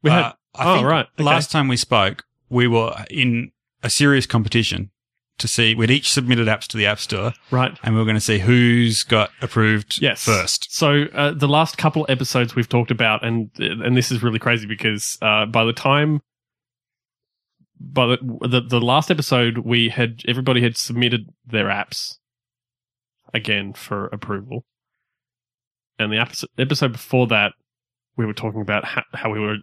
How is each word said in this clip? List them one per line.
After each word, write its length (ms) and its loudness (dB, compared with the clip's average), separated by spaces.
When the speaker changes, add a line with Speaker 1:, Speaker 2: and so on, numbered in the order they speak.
Speaker 1:
We 80 4
had 140 4
Speaker 2:
Uh, 80 -6
I 160 0
Speaker 1:
oh, 60 6
Speaker 2:
think 100 2
Speaker 1:
right. 280 2
Okay. 100 -4
Speaker 2:
last 260 2
time 180 2
we 80 2
spoke, 480 0
we 180 2
were 440 0
in 400 0
a 80 -4
serious 360 4
competition 640 -2
to 100 -6
see, 260 2
we'd 160 2
each 220 2
submitted 360 2
apps 200 -2
to 80 -8
the 100 0
App 120 0
Store. 340 -4
Speaker 1:
Right. 320 0
Speaker 2:
And 120 0
we 60 2
were 60 0
gonna 140 0
see 200 0
who's 640 4
got 260 2
approved 600 0
Speaker 1:
Yes. 220 -2
Speaker 2:
first. 500 -2
Speaker 1:
So, 300 2
uh, 180 0
the 160 -2
last 300 2
couple 300 0
episodes 460 -2
we've 140 0
talked 220 0
about, 340 0
and, 340 -2
and 380 0
this 160 2
is 100 -2
really 160 0
crazy 280 -2
because, 560 -4
uh, 240 2
by 180 2
the 80 0
time, 480 2
by 260 0
the, 120 2
the, 120 2
the 200 0
last 300 2
episode, 480 0
we 300 0
had, 400 -4
everybody 320 2
had 160 0
submitted 540 -2
their 200 -2
apps 520 -6
again 400 -4
for 360 -8
approval. 580 -10
And 140 0
the 60 -2
episode, 400 -4
episode 340 0
before 360 0
that, 240 2
we 100 -2
were 80 -4
talking 260 -6
about 240 -2
ha-, 200 -6
how 160 -4
we 100 -4
were 220 -2